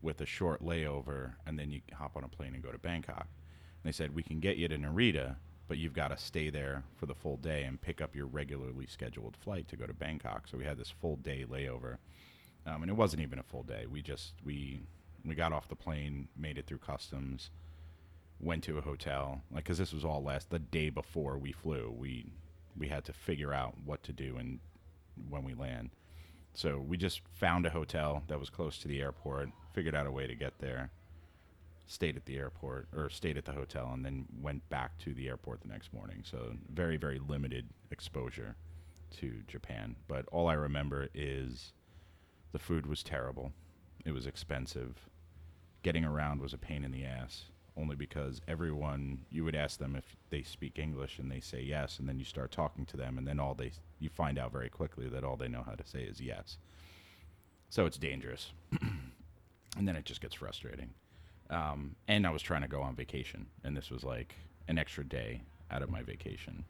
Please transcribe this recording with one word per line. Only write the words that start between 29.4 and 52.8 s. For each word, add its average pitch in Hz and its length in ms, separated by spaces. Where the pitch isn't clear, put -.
figured 80 220
out 71 120
a 69 40
way 67 160
to 64 80
get 65 240
there, 65 300
stayed 78 300
at 67 100
the 67 120
airport, 67 580
or 73 140
stayed 76 280
at 67 60
the - 80
hotel, 67 400
and 65 140
then 67 200
went 71 280
back 65 300
to 71 140
the 65 140
airport 62 340
the - 60
next 50 240
morning. 50 320
So 58 300
very, 82 240
very 71 240
limited 69 480
exposure 62 640
to 58 300
Japan. 55 500
But 65 200
all 85 200
I 80 60
remember 71 600
is 67 600
the - 80
food 80 260
was 73 160
terrible. 65 500
It 80 60
was 65 160
expensive. 64 840
Getting 82 240
around 76 340
was 67 140
a 67 60
pain 73 240
in 67 80
the 65 120
ass, 64 420
only 76 200
because 69 520
everyone, 73 840
you 80 120
would 80 120
ask 73 240
them 69 160
if - 200
they 73 140
speak - 340
English, 73 400
and 65 140
they 65 80
say 64 240
yes, 69 340
and 65 100
then 67 120
you 65 60
start 65 260
talking 71 340